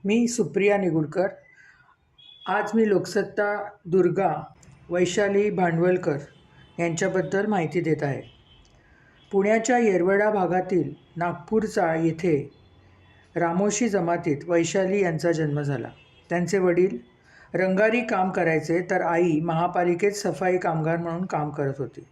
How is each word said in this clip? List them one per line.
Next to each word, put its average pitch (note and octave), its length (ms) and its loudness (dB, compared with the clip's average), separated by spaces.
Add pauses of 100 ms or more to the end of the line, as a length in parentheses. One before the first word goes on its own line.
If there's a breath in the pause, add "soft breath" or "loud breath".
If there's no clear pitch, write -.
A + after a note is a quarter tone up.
मी A3+ 240 2
सुप्रिया G3+ 480 2
निगुडकर. E3 500 0 (1200 soft breath)
आज G#3 280 -2
मी A3 140 4
लोकसत्ता G3+ 800 -2 (160)
दुर्गा F3 600 2 (460)
वैशाली G3 600 2
भांडवलकर F3 640 0 (640 soft breath)
यांच्याबद्दल F#3 680 -2
माहिती F#3 340 0
देत D3+ 220 0
आहे. C3+ 200 -4 (1080 soft breath)
पुण्याच्या A3 460 4
येरवडा G3+ 520 4
भागातील F3+ 640 0 (220)
नागपूरचा F3 800 -2
येथे E3 560 0 (880 soft breath)
रामोशी F#3+ 520 0
जमातीत E3+ 480 0 (120)
वैशाली F#3 540 2
यांचा E3+ 300 0
जन्म D3+ 280 -2
झाला. C3+ 280 -4 (420)
त्यांचे F3 280 0
वडील F#3 400 2 (560 soft breath)
रंगारी G3 460 2
काम G3 300 -2
करायचे, E3+ 500 0 (100)
तर F#3 100 0
आई E3+ 400 2
महापालिकेत F3 720 0
सफाई F3+ 460 -2
कामगार E3 380 -2
म्हणून E3+ 300 -6
काम D3+ 240 -4
करत C#3 280 -4
होती. - 340 -10